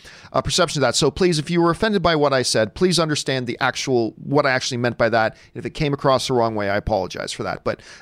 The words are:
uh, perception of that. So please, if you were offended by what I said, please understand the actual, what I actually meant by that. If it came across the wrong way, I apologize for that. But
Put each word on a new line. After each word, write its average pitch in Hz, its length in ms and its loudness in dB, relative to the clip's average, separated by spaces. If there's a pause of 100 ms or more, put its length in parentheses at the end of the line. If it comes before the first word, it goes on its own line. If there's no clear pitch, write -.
(320)
uh, 135 80 0
perception 156 380 0
of 139 40 0
that. 120 120 2
So 143 160 2
please, 180 280 2
if 151 120 -6
you 170 100 2
were 170 100 4
offended 208 300 0
by 170 160 2
what 147 160 2
I 131 100 2
said, 113 320 0
please 185 240 2
understand 143 480 -2
the 120 140 -6
actual, 123 560 0
what 143 300 0
I 135 60 2
actually 127 260 -2
meant 120 180 -2
by 117 140 2
that. 110 260 2 (180)
If 117 120 -12
it - 40 -8
came 143 220 -4
across 135 360 0
the 135 60 0
wrong 113 200 2
way, 104 160 -2
I 101 60 0
apologize 98 560 -4
for - 100 -10
that. 95 220 -8
But - 180 -6 (180)